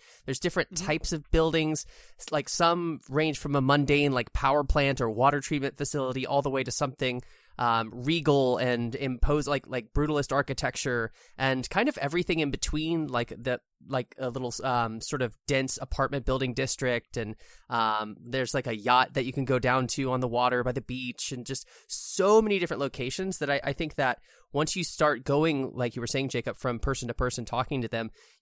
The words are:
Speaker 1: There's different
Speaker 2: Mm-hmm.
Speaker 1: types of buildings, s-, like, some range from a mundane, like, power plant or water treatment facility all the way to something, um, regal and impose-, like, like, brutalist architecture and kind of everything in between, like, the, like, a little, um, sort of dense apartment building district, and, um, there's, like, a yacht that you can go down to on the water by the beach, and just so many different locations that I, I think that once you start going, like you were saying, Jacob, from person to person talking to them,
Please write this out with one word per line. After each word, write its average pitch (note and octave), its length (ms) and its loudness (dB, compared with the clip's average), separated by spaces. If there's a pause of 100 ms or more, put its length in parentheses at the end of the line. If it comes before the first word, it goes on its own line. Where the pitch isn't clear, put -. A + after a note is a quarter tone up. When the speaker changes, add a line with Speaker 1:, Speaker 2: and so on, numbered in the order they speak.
(240)
Speaker 1:
There's C3+ 140 -4
different - 320 -2
Speaker 2:
Mm-hmm. F3+ 160 -6
Speaker 1:
types D#3 260 -2
of D#3 200 -4
buildings, D#3 540 2 (340)
s-, - 100 -10
like, D3 180 -2
some E3+ 600 2
range D3+ 300 0
from C#3+ 180 -2
a C#3 40 4
mundane, C#3+ 520 4
like, B2 200 -2
power C#3+ 300 4
plant C#3 380 2
or A#2 100 0
water C3+ 300 4
treatment C#3 380 -4
facility C3 460 -2
all C#3 180 2
the C#3+ 60 -4
way C3 140 0
to B2 80 -6
something, B2+ 520 -2 (360)
um, A2+ 340 2
regal C#3 640 4
and A#2+ 360 0
impose-, C#3 540 2
like, C#3+ 180 0
like, A#2 260 -6
brutalist D3 400 0
architecture B2+ 800 -2 (260)
and C3 340 0
kind A#3 180 0
of D4 100 -4
everything E3 400 -2
in C#3+ 140 0
between, D#3 560 -2
like, A#2+ 280 -2
the, B2 240 -2 (260)
like, B2+ 300 -4
a B2+ 140 -4
little, B2 320 -4
um, A#2 380 0
sort - 200 -4
of A#2 160 -4 (100)
dense C3+ 360 0
apartment C3+ 420 -2
building C3 300 0
district, B2+ 640 -2
and, A2 160 -6 (340)
um, G#2+ 520 0
there's, B2 340 -4
like, C3 120 -2
a A#2 100 -4
yacht B2 380 4
that C3 120 0
you B2 60 -4
can C3+ 120 -2
go B2+ 140 2
down B2+ 300 2
to C3 240 -2
on B2+ 80 0
the B2+ 80 0
water B2 360 2
by B2+ 80 0
the C3 80 -6
beach, B2+ 520 -8
and B2 120 -8
just C3+ 220 -8 (220)
so G#3 520 4
many G#3 180 2
different E3 220 -2
locations C#3 580 -4
that C#3+ 120 0
I, C#3 120 0
I C#3+ 120 -2
think D#3+ 220 -6
that B2+ 240 0 (320)
once D3 220 0
you F#3 80 -2
start D3 420 0
going, C#3+ 500 2
like B2 220 -2
you B2 40 -6
were A#2+ 60 -4
saying, C3+ 240 -2
Jacob, A#2 260 -4
from A#2+ 220 -4
person C3 300 -4
to A#2 60 -6
person B2 300 -2
talking B2+ 380 -2
to A2+ 60 -4
them, A2+ 220 -4 (320)